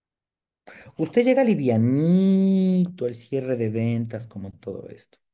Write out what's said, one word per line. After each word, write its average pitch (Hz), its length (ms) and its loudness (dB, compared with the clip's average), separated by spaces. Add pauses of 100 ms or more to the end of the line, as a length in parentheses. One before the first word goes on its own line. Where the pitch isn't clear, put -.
(960)
Usted 160 260 0
llega 262 200 4
livianito 180 1600 2
al 120 100 -6
cierre 131 420 -4
de 113 120 -2
ventas 117 580 -4
como 95 240 -14
todo - 380 -14
esto. - 280 -20 (160)